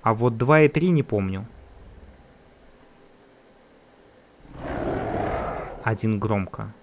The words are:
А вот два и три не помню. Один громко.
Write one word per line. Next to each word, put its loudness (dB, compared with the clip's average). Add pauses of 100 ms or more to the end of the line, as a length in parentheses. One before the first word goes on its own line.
А 2
вот 2
два 6
и 8
три 2
не 4
помню. -2 (4000)
Один 0
громко. -4